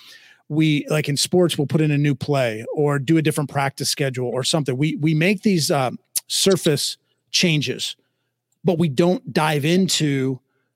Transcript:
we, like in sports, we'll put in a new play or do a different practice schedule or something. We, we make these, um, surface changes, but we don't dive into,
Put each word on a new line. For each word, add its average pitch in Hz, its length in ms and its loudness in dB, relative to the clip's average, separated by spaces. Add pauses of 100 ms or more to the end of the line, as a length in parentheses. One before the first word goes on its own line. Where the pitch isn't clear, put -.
(500)
we, 151 400 2
like 151 180 0
in 143 100 -2
sports, 180 400 2
we'll 143 100 -2
put 156 140 0
in 151 100 2
a 143 60 2
new 147 180 2
play 120 580 -2
or 147 240 0
do 143 200 2
a 160 40 2
different 147 280 -2
practice 139 400 -4
schedule 127 380 -4
or 127 160 -4
something. 139 340 -2
We, 156 180 -2
we 160 180 0
make 180 300 0
these, 180 280 2
um, 131 280 -2 (280)
surface - 680 0 (340)
changes, 147 640 0 (680)
but 170 140 2
we 165 120 2
don't 170 440 0
dive 151 320 0
into, 143 760 0 (360)